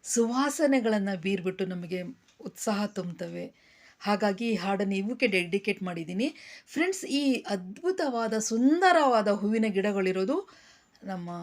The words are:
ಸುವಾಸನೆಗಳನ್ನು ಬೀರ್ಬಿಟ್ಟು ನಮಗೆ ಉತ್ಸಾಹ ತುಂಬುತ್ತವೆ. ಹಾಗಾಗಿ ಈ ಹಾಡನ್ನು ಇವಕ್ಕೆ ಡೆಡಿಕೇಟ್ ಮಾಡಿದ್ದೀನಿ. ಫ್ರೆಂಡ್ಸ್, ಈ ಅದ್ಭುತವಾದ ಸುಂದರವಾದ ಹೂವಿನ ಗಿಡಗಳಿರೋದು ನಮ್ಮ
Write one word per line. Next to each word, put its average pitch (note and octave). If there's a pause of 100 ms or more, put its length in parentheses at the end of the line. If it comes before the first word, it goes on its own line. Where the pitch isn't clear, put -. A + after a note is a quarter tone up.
ಸುವಾಸನೆಗಳನ್ನು A#3
ಬೀರ್ಬಿಟ್ಟು F#3+
ನಮಗೆ F3+ (400)
ಉತ್ಸಾಹ G#3
ತುಂಬುತ್ತವೆ. F3 (320)
ಹಾಗಾಗಿ G3+
ಈ G#3+
ಹಾಡನ್ನು G3
ಇವಕ್ಕೆ A3+
ಡೆಡಿಕೇಟ್ F#3+
ಮಾಡಿದ್ದೀನಿ. F3+ (320)
ಫ್ರೆಂಡ್ಸ್, F#4
ಈ C4+
ಅದ್ಭುತವಾದ A3+
ಸುಂದರವಾದ C4
ಹೂವಿನ G#3
ಗಿಡಗಳಿರೋದು G3 (540)
ನಮ್ಮ F3+ (140)